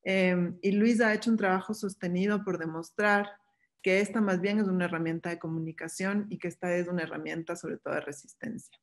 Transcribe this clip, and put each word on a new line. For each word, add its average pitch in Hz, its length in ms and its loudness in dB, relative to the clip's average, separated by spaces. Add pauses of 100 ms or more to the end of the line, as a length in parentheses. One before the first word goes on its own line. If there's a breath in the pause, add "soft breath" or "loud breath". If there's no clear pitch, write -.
Em, 180 600 2
y 196 100 2
Luis 220 300 4
ha 220 100 4
hecho 220 180 0
un 226 60 4
trabajo 190 380 2
sostenido 190 680 -2
por 185 140 -2
demostrar 185 720 0 (540)
que 190 180 4
esta 208 220 0
más 185 180 2
bien 202 200 2
es 202 80 2
una 180 180 2
herramienta 165 420 -2
de 170 100 -8
comunicación 165 920 -4
y - 80 -8
que 175 100 -6
esta 175 260 -2
es 175 140 0
una 180 140 -2
herramienta 160 540 -6
sobre 165 200 -8
todo - 160 -8
de 156 80 -2
resistencia. - 840 -14